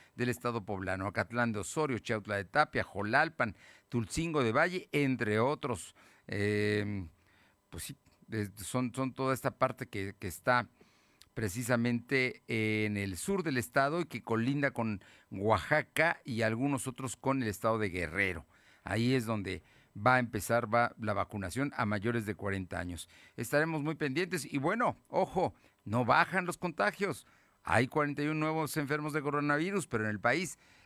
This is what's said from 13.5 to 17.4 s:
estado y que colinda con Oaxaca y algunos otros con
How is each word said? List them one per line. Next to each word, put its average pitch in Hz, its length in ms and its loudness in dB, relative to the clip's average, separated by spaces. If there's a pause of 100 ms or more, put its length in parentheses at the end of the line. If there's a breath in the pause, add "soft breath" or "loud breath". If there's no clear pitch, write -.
estado 143 440 2
y 160 40 -4
que - 160 -8
colinda 131 500 2
con 110 300 -2 (300 soft breath)
Oaxaca 113 920 2
y 113 160 -2
algunos 117 460 0
otros 131 280 -8
con 131 260 0